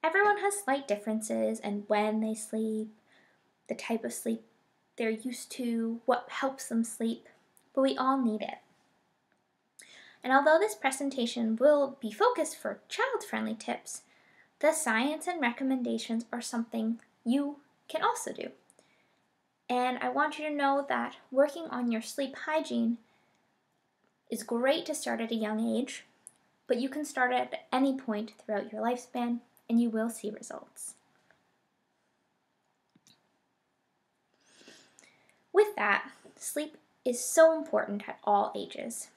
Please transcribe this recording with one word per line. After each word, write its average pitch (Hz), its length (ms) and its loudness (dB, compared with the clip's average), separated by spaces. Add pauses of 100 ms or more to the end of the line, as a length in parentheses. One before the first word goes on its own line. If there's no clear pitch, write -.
Everyone 403 360 4
has 403 260 -2
slight 277 240 0
differences 220 720 -2
in 208 280 -6
when 214 340 2
they 220 120 -2
sleep, 220 540 -4 (800)
the 220 80 -6
type 233 300 -6
of 233 80 -8
sleep 226 320 -6 (500)
they're 226 140 -2
used 226 420 -6
to, 233 540 -2
what 240 240 2
helps 269 400 -4
them 226 160 2
sleep, - 420 -4 (460)
but 269 80 2
we 262 160 4
all 262 200 2
need 220 240 0
it. - 180 -8 (1600)
And 254 80 0
although 285 260 8
this 415 160 4
presentation 247 840 -2
will 277 420 6
be 208 140 -8
focused 392 420 2
for 202 320 -6
child-friendly 226 680 -2
tips, - 480 -8 (560)
the 302 120 4
science 285 560 -2
and 359 140 -2
recommendations 233 920 -2
are 233 100 -6
something 226 600 -4 (240)
you 285 320 0 (320)
can 311 120 -4
also 480 300 0
do. - 200 -8 (1160)
And 247 300 0
I 254 100 -2
want 294 320 0
you 302 80 -4
to 294 80 -2
know 277 320 2
that 240 300 -2 (120)
working 285 360 2
on 247 260 -2
your 226 100 0
sleep 269 440 -6
hygiene 240 540 0 (1300)
is 226 140 -6
great 262 460 0
to 302 80 -4
start 233 260 -4
at 226 100 -4
a 233 40 -2
young 214 240 -2
age, 226 440 -2 (640)
but 247 140 0
you 262 100 -2
can 294 160 -6
start 254 260 0
at 247 400 -4
any 262 240 2
point 220 440 -6
throughout 202 340 -6
your 214 80 -8
lifespan, 240 560 -2 (320)
and 233 100 4
you 240 80 4
will 220 220 0
see 220 220 -8
results. - 640 -14 (4000)
With 415 220 6
that, 208 340 2 (260)
sleep - 400 -6 (300)
is 247 180 0
so 320 320 8
important 208 540 -2
at - 140 -10
all 208 320 2
ages. - 600 -10